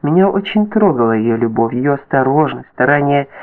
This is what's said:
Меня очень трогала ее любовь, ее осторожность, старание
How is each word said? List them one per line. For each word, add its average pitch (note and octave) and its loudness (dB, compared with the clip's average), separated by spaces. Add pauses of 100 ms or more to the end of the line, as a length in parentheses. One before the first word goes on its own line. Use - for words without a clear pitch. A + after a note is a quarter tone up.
Меня F3 2
очень G#3 -2
трогала C#3+ 2
ее A2+ 0
любовь, A2+ -2
ее C3+ -2
осторожность, C3+ -2
старание C#3+ 0 (160)